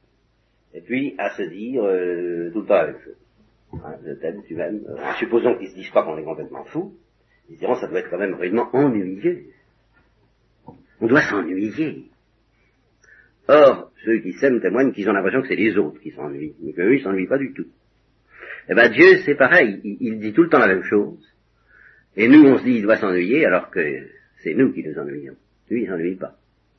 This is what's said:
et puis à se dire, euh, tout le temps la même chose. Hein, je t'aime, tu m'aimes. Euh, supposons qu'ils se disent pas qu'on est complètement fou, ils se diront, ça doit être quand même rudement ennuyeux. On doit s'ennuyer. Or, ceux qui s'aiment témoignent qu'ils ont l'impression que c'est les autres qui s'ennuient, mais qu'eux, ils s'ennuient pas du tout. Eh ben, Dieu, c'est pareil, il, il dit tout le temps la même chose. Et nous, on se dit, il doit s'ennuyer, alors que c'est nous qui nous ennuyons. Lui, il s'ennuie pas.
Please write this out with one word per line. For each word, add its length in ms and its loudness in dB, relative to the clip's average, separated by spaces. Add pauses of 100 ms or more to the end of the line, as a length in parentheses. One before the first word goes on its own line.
(720)
et 80 -16
puis 380 -6
à 180 -4
se 60 -8
dire, 420 -6
euh, 640 -2
tout 120 -6
le 40 -14
temps 100 4
la 100 2
même 180 -12
chose. 120 -20 (580)
Hein, 220 -16 (100)
je 80 -12
t'aime, 340 -8
tu 60 -14
m'aimes. 340 -8
Euh, 300 -10
supposons 400 0
qu'ils 100 -14
se 60 -20
disent 160 -18
pas 140 2
qu'on 120 -8
est 80 -10
complètement 400 -12
fou, 320 -10 (540)
ils 60 -20
se 40 -20
diront, 140 -2
ça 140 -6
doit 100 -4
être 100 -6
quand 80 -6
même 160 -4
rudement 420 -2
ennuyeux. 760 -2 (1500)
On 60 -2
doit 120 4
s'ennuyer. 840 -6 (1400)
Or, 440 6 (100)
ceux 180 0
qui 120 -10
s'aiment 300 0
témoignent 300 0
qu'ils 180 -2
ont 20 2
l'impression 300 0
que 60 -10
c'est 80 -2
les 200 0
autres 240 -2
qui 120 -16
s'ennuient, 500 -12
mais 100 -10
qu'eux, 220 2
ils 80 -2
s'ennuient 240 -4
pas 100 -2
du 160 -6
tout. 140 -12 (1040)
Eh 40 0
ben, 140 6
Dieu, 380 8
c'est 80 0
pareil, 500 4
il, 160 -8
il 200 -6
dit 120 -6
tout 120 2
le 40 -2
temps 120 4
la 80 4
même 160 0
chose. 380 -2 (920)
Et 120 2
nous, 180 10
on 100 8
se 80 -4
dit, 120 0
il 60 -2
doit 140 2
s'ennuyer, 480 0
alors 260 0
que 380 -4 (340)
c'est 120 -6
nous 180 2
qui 100 -10
nous 160 -10
ennuyons. 380 -12 (320)
Lui, 140 -4
il 60 -6
s'ennuie 280 -6
pas. 200 -14 (420)